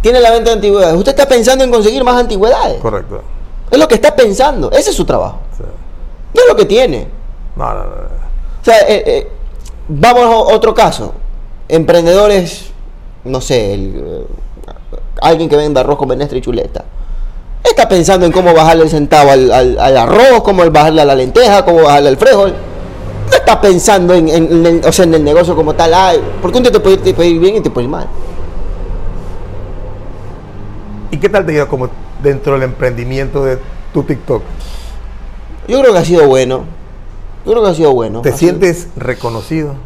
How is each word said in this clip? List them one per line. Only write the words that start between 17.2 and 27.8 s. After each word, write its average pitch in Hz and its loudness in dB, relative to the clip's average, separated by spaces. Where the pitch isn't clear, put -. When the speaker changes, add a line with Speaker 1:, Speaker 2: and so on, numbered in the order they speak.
Speaker 1:
Está 277 2
pensando 180 2
en 165 2
cómo 175 4
bajarle 160 6
el 160 0
centavo 147 4
al, 127 6
al, 127 2
al 135 2
arroz, 220 6
cómo 180 4
bajarle 156 4
a 147 6
la 139 4
lenteja, 196 4
cómo 170 4
bajarle 143 4
al 135 2
frijol. 202 4
No - 2
está - 2
pensando 180 2
en, 170 4
en, 160 2
en 165 4
el, 170 2
o 160 2
sea, 185 4
en 165 2
el 156 4
negocio 165 2
como 151 0
tal. 165 2
Ay, 180 4
porque - 0
un - 2
día 160 6
te 143 4
puede 190 4
ir, 190 -2
te 185 0
puede 175 2
ir 165 2
bien 196 2
y 214 0
te - -2
puede 120 -4